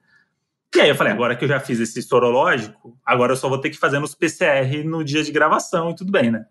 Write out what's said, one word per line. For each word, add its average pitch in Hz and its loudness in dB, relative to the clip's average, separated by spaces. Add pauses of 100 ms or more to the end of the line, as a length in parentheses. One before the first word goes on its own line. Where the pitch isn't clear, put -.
(760)
E 359 6
aí 196 8
eu 139 2
falei, 131 2
"Agora 120 -2
que 151 -4
eu 135 2
já 139 0
fiz 120 -4
esse 113 -4
sorológico, 123 0
agora 123 2
eu 139 -2
só 139 -4
vou 131 -2
ter 156 -4
que 151 -12
fazer 143 0
nos 151 -6
P 170 -12
C 156 -4
R 139 0
no 160 -4
dia 147 -2
de 151 -8
gravação 165 0
e 170 -6
tudo 185 -8
bem, 139 2
né?" 113 -4